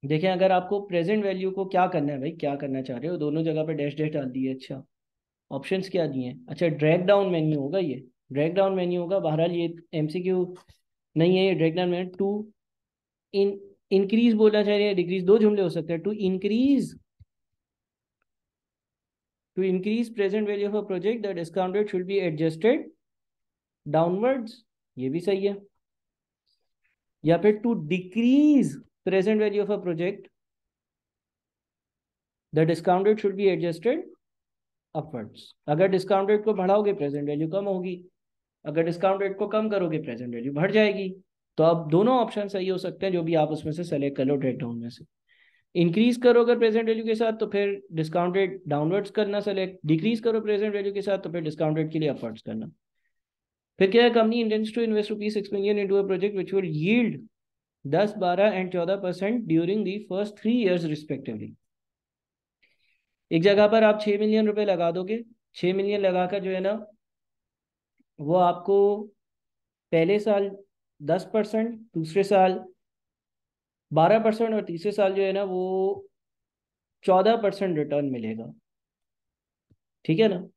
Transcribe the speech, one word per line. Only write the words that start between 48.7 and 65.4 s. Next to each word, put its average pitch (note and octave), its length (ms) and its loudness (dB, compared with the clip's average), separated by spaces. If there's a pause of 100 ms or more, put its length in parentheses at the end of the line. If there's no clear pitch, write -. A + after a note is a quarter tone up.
करना G#3 300 -2
select, F#3+ 440 -4
Decrease D#3+ 340 0
करो A3 220 -2
present G#3 320 -2
value G3+ 200 -4
के G3 80 -4
साथ G3 180 -2
तो F#3+ 120 -10
फिर E3+ 100 -6
discount D#3 360 -2
rate D#3 140 -2
के D#3+ 80 -2
लिए D3+ 100 0
अपवर्ड्स A2+ 320 -8
करना। A2 300 -10 (1080)
फिर F#3+ 120 4
क्या A#3 120 6
है, A#3+ 80 6
"Company A#3 320 2
intends G#3+ 280 -2
to A#3+ 120 -2
invest G#3+ 280 0
rupees G#3 240 -4
six G3+ 180 -6
million G3+ 300 0
into G3 160 2
a G3 80 2
project F#3+ 300 -2
which F3+ 160 -6
will F#3+ 240 0
yield F#3 420 2 (640)
दस, F#3 320 0
बारह F#3 440 2
and F#3 120 -4
चौदह F3+ 280 0
percent G3 460 -2
during E3+ 380 2
the F#3+ 120 -4 (100)
first G3+ 340 -6
three A#3 160 2
years F3+ 300 0
respectively।" B2+ 600 -8 (1800)
एक E3 100 2
जगह G3+ 260 6
पर A3 160 4
आप G#3+ 180 4
छः G#3 180 0
मिलियन G#3+ 280 2
रुपए G#3 180 0
लगा E3+ 260 0
दोगे, F#3+ 320 -6 (320)